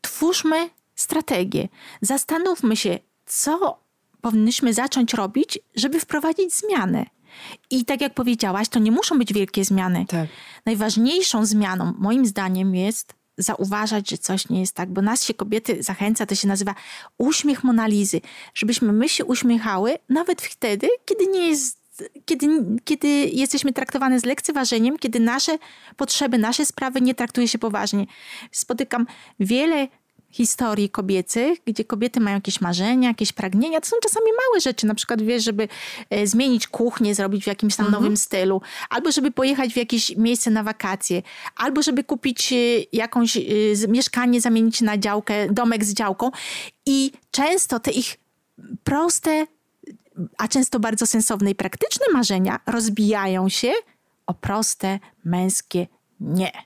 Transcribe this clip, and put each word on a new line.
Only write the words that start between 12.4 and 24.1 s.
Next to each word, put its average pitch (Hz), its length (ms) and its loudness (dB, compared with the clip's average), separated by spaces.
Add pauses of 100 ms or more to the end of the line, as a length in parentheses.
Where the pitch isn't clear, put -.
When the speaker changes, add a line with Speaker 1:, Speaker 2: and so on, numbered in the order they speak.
Speaker 1:
jest 196 380 -2 (240)
zauważać, 208 720 -2
że - 80 -6
coś - 320 -4
nie 185 100 0
jest 185 160 -2
tak, 185 140 -6
bo 185 120 -2
nas 214 220 0
się - 100 -2
kobiety 208 500 -2
zachęca, 202 420 -2
to 196 100 -2
się 196 120 0
nazywa 196 280 0 (420)
uśmiech 285 460 0
Monalizy, 220 580 2 (320)
żebyśmy 214 400 0
my 233 160 2
się - 160 -2
uśmiechały 226 720 0 (120)
nawet 330 320 0
wtedy, - 460 -2 (180)
kiedy 381 220 2
nie 370 200 2
jest, 294 300 -2 (480)
kiedy, 294 220 0 (380)
kiedy 285 220 0 (260)
jesteśmy 269 400 0
traktowane 262 460 0